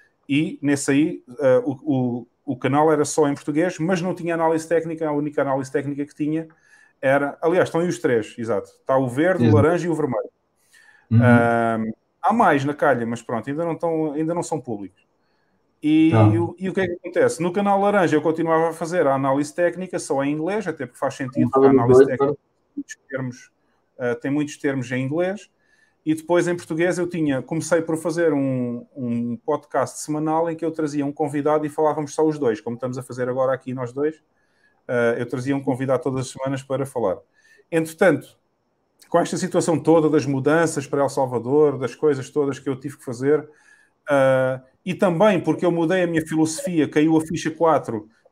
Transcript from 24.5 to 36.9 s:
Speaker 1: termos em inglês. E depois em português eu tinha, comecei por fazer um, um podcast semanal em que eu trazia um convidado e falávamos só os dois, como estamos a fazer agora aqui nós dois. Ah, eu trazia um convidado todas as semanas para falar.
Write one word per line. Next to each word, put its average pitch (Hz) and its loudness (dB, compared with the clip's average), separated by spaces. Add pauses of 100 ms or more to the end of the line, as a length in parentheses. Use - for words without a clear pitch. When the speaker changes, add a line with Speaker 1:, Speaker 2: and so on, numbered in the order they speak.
Speaker 1:
termos 135 -4
em 127 -2
inglês. 180 -4 (560)
E 156 2
depois 165 0
em 175 0
português 170 -2
eu 175 -2
tinha, 151 -2
comecei 160 -2
por 160 -4
fazer 165 0
um, 127 -2 (100)
um 120 -4
podcast 143 -4
semanal 156 -2
em 160 -6
que 165 -10
eu 160 -2
trazia 147 -4
um 143 -4
convidado 151 -2
e - -4
falávamos 151 -2
só 160 0
os 156 -2
dois, 117 -2
como 120 -8
estamos 127 -8
a 127 -10
fazer 123 -8
agora 131 -2
aqui 127 -6
nós 123 -10
dois. 147 -4 (640)
Ah, 120 0
eu 123 -4
trazia 131 -4
um 139 -4
convidado 131 -2
todas 131 -4
as - -14
semanas 135 -6
para 135 -4
falar. 101 -2 (520)